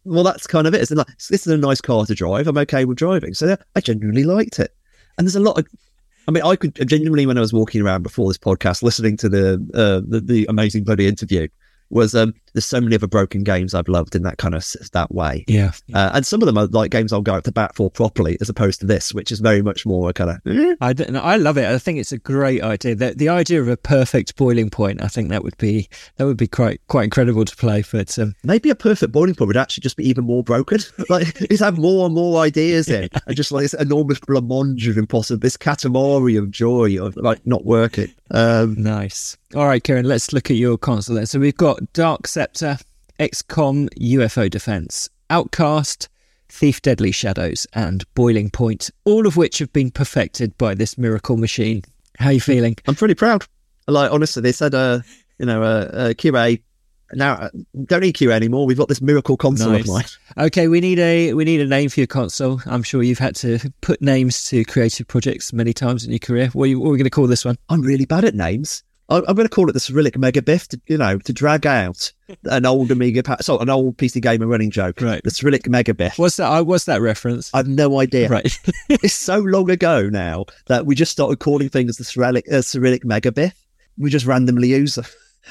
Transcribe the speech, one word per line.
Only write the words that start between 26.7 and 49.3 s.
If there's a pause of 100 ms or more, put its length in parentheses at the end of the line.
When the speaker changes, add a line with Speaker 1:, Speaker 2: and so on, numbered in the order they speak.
Speaker 2:
quite
incredible
to
play.
But,
um, (100)
Speaker 1:
Maybe
a
perfect
Boiling
Point
would
actually
just
be
even
more
broken. (160)
<laughs>
Like,
it's
have
more
and
more
ideas
in, (100)
Speaker 2:
<laughs>
Speaker 1:
and
just,
like,
this
enormous
blancmange
of
impossible,
this
Katamari
of
joy
of,
like,
not
working. (200)
Um,
Speaker 2:
Nice. (200)
All
right,
Kieran,
let's
look
at
your
console
then.
So
we've
got
Dark
Scepter, (400)
X
COM,
U
F
O
Defense, (220)
Outcast, (400)
Thief
Deadly
Shadows,
and (100)
Boiling
Point, (140)
all
of